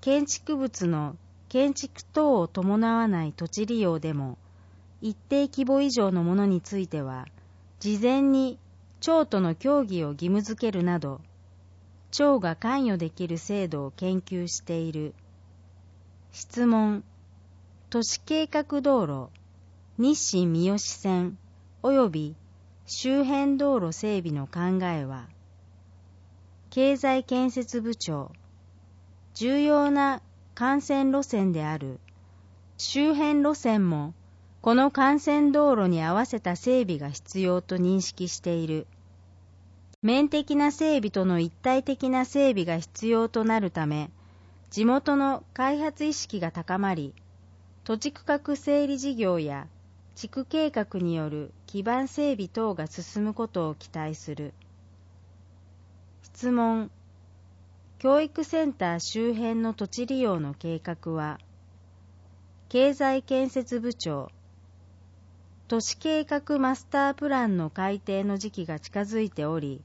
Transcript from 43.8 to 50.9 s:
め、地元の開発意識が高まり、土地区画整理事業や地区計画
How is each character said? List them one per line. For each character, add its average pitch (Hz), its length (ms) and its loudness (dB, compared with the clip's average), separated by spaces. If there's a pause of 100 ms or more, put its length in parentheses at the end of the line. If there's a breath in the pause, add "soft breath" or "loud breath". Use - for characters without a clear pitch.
め、 147 260 -4 (580 soft breath)
地 214 140 -2
元 277 320 2
の 277 380 0
開 269 260 0
発 302 240 -4
意 302 100 -2
識 - 280 -8
が 170 100 -4
高 180 260 -4
ま 196 160 0
り、 147 200 -6 (720)
土 220 120 -2
地 285 140 -6
区 - 140 -20
画 285 320 -2
整 285 280 2
理 277 120 -4
事 269 180 -4
業 190 240 0
や 143 260 -6 (480)
地 - 140 -14
区 262 160 -8
計 311 280 0
画 208 280 -4